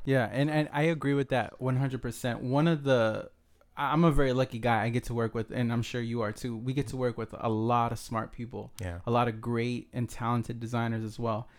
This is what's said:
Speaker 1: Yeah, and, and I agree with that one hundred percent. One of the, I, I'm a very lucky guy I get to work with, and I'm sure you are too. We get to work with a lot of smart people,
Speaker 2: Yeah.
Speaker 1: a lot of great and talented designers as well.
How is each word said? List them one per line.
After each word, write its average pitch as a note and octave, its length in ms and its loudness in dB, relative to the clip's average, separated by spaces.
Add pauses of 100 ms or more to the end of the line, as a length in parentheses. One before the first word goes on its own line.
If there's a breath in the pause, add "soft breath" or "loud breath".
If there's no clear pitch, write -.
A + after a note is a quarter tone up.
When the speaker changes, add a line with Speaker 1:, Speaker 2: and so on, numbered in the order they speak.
Speaker 1:
Yeah, C3 280 2
and, C#3+ 180 0
and D3+ 220 0
I D3 100 0
agree D3+ 320 0
with C#3 140 0
that A#2+ 320 -2
one B2+ 160 0
hundred C3 260 0
percent. A#2 380 -4
One C3+ 260 4
of D#3+ 160 2
the, A2+ 480 2 (460)
I, C#3 160 0
I'm D#3+ 120 4
a E3 60 8
very C#3 220 6
lucky B2+ 260 0
guy A2+ 240 4
I A2+ 60 2
get A#2 160 0
to A#2+ 100 -6
work A#2 220 -2
with, A2 160 -4
and A#2+ 200 0
I'm A#2+ 100 0
sure B2 180 -4
you A#2 220 -2
are G#2+ 100 -2
too. A#2 240 -6
We B2+ 160 -4
get C3 160 0
to C3 80 -6
work B2+ 200 0
with A2 220 -6
a A#2 100 -2
lot A#2 440 2
of A2+ 80 -6
smart A2 320 -4
people, A2+ 480 -10
Speaker 2:
Yeah. F2 260 -4
Speaker 1:
a A#2+ 40 0
lot A#2+ 180 4
of A2 120 -4
great A#2 520 -2
and A#2+ 160 -2
talented A#2 500 -2
designers A#2 460 -2
as G#2+ 140 -10
well. A2+ 300 -2 (100)